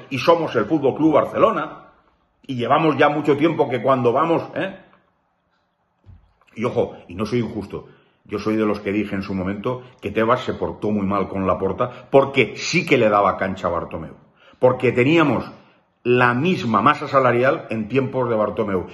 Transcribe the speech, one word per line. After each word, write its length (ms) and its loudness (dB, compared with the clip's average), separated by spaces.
y 100 -6
somos 380 2
el 80 0
Fútbol 300 0
Club 180 2
Barcelona. 680 0
Y 80 -6
llevamos 420 2
ya 120 6
mucho 280 0
tiempo 320 0
que 120 -4
cuando 320 2
vamos, 300 0
¿eh? 220 -8
Y 80 -8
ojo, 320 -2
y 80 -14
no 100 -4
soy 140 -2
injusto, 480 -8
yo 160 -6
soy 160 -2
de 100 2
los 140 0
que 120 -6
dije 240 -2
en 80 -4
su 100 -8
momento 480 -4
que 120 -8
Tebas 300 0
se 120 -6
portó 380 -4
muy 140 -2
mal 220 -2
con 200 -4
Laporta 640 -2
porque 460 4
sí 300 -2
que 120 2
le 120 6
daba 280 4
cancha 300 -4
a 40 0
Bartomeu. 440 -6
Porque 320 2
teníamos 600 2
la 300 2
misma 480 0
masa 260 0
salarial 600 2
en 180 -6
tiempos 420 -2
de 60 0
Bartomeu. 580 -2